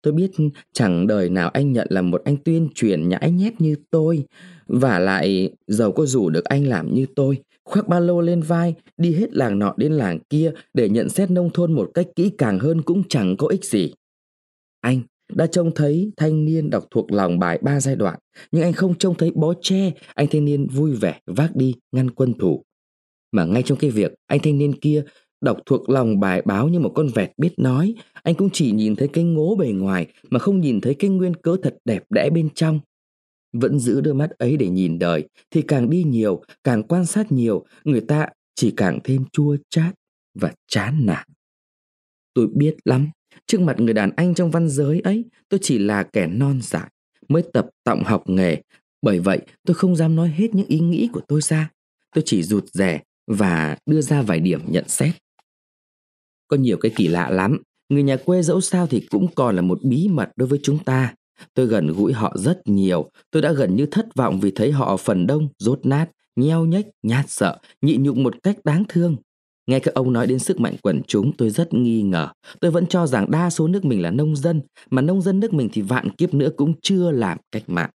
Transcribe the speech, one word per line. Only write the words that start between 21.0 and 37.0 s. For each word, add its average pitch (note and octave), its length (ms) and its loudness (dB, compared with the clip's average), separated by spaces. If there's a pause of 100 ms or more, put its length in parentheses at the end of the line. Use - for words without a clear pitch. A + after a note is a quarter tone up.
vác C3+ 300 -2
đi C3 200 0 (160)
ngăn B2+ 200 0
quân B2+ 280 0
thù. E2+ 240 0 (680)
Mà F2+ 140 2
ngay A2 180 0
trong C3+ 140 -2
cái D3+ 120 0
việc G#2 240 -2 (140)
anh C#3+ 160 0
thanh D3 140 2
niên C#3+ 160 0
kia D3+ 300 0 (380)
đọc A2+ 240 0
thuộc - 240 -2
lòng A#2 300 2
bài F#2+ 220 0
báo G#2 260 0
như F3 120 0
một B2+ 160 0
con D#3 120 0
vẹt E3+ 300 -2
biết E3+ 220 -2
nói, C#3 360 0 (180)
anh E3 220 -2
cũng G3 180 0
chỉ B2+ 180 0
nhìn G#2+ 240 0
thấy C3+ 120 -2
cái E3 160 0
ngố E3+ 320 2
bề F3+ 120 0
ngoài F#2+ 400 -2 (220)
mà B2 100 0
không G3 200 0
nhìn B2+ 220 0
thấy - 120 0
cái G3 160 0
nguyên F3+ 260 0
cớ E3+ 280 -2
thật - 220 -4
đẹp G#3+ 240 -2
đẽ - 200 0
bên D#3+ 260 0
trong. D#3 240 0 (760)
Vẫn C3 260 0
giữ B2 220 0
đôi D3 120 0
mắt C#3+ 240 -2
ấy B2+ 200 0
để A2+ 120 0
nhìn F2+ 300 0
đời, E2+ 280 0 (240)
thì D#3+ 100 0
càng C#3 280 0
đi F3 140 0
nhiều, A2+ 380 0 (220)
càng A2+ 200 0
quan F3 220 0